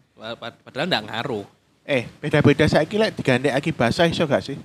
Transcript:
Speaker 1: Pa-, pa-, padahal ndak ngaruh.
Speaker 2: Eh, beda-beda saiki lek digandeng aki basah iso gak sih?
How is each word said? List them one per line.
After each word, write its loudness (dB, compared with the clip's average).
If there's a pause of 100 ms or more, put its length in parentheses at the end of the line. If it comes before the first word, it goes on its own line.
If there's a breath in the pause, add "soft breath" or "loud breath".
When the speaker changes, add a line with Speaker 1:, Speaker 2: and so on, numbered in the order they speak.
(160)
Speaker 1:
Pa-, -14
pa-, -14
padahal -8
ndak -2
ngaruh. -6 (360)
Speaker 2:
Eh, -2 (100)
beda-beda 4
saiki 2
lek 0
digandeng 2
aki -2
basah 2
iso 0
gak 0
sih? -12